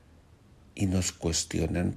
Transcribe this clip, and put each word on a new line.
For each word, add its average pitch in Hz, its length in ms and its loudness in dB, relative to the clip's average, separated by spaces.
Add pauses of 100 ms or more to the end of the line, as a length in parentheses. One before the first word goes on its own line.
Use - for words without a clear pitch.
(760)
y 101 120 0
nos 92 260 2
cuestionan 85 840 0